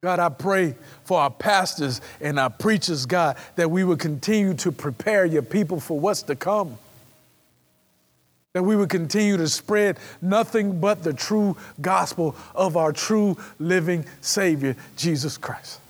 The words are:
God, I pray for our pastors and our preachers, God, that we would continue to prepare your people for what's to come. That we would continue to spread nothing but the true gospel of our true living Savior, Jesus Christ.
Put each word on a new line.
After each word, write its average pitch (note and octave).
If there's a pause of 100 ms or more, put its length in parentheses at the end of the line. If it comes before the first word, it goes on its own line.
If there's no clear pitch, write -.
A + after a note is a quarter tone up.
God, F3
I F3
pray E3+ (300)
for F3+
our C#3
pastors E3+ (200)
and D3
our C3
preachers, E3
God, E3 (180)
that E3+
we F#3
would F3
continue F#3+
to D#3
prepare F#3+
your D#3+
people F3
for D3
what's F#3+
to D3
come. F3 (1800)
That F3+
we G#3
would G3+
continue G3
to E3
spread G#3 (220)
nothing G3+
but G3+
the D#3+
true G#3 (240)
gospel F3 (200)
of F3+
our D#3+
true G#3 (240)
living E3+ (160)
Savior, D3+ (220)
Jesus D3+
Christ. - (100)